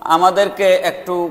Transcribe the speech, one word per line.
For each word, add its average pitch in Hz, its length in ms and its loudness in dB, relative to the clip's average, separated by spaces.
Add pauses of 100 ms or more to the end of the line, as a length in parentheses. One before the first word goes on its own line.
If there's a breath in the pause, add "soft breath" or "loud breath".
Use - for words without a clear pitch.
আমাদেরকে 185 760 2
একটু 180 560 -4